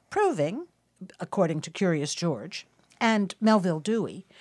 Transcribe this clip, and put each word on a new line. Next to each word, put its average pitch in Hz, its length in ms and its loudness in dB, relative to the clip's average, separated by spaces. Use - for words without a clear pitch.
proving, 294 560 0
according 170 420 0
to 165 100 -12
Curious 160 420 0
George 156 540 -6
and 214 420 2
Melville 190 380 4
Dewey, 180 480 -4